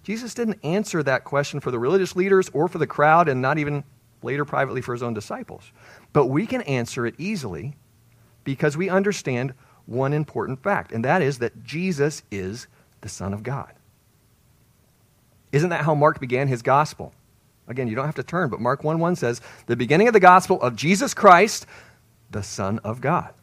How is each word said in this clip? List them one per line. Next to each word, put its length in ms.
Jesus 300
didn't 300
answer 400
that 220
question 340
for 120
the 80
religious 360
leaders 380
or 160
for 80
the 100
crowd, 400
and 140
not 160
even 260
later 240
privately 360
for 120
his 100
own 100
disciples. 600
But 140
we 200
can 140
answer 440
it 120
easily 580
because 320
we 100
understand 680
one 280
important 500
fact, 300
and 100
that 180
is 180
that 260
Jesus 680
is 360
the 80
Son 240
of 100
God. 300
Isn't 200
that 120
how 100
Mark 280
began 260
his 140
gospel? 520
Again, 220
you 60
don't 100
have 100
to 80
turn, 260
but 120
Mark 200
one 180
one 180
says, 240
"The 100
beginning 320
of 60
the 80
gospel 400
of 160
Jesus 360
Christ, 520
the 120
Son 360
of 220
God." 420